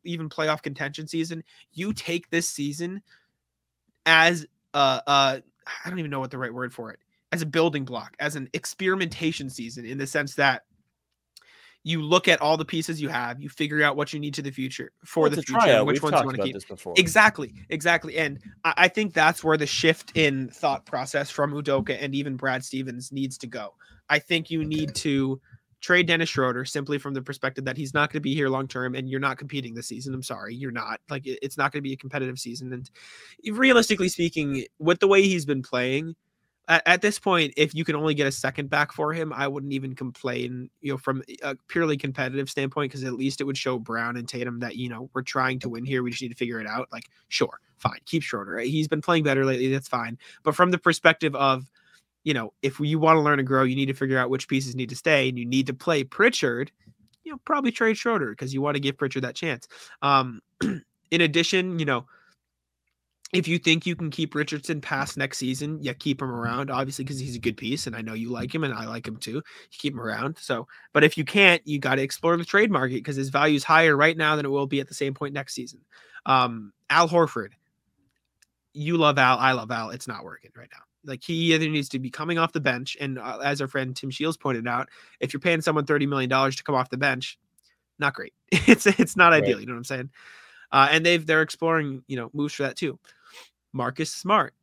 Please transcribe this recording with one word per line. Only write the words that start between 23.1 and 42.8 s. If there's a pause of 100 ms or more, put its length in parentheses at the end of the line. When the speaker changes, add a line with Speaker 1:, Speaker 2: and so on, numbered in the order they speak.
Speaker 1:
needs
to
go. (340)
I
think
you
need
to (400)
trade
Dennis
Schroeder
simply
from
the
perspective
that
he's
not
gonna
be
here
long
term,
and
you're
not
competing
this
season.
I'm
sorry,
you're
not.
Like,
it,
it's
not
gonna
be
a
competitive
season.
And (640)
realistically
speaking, (160)
with
the
way
he's
been
playing, (520)
at,
at
this
point,
if
you
can
only
get
a
second
back
for
him,
I
wouldn't
even
complain, (120)
you
know,
from (220)
a (140)
purely
competitive
standpoint,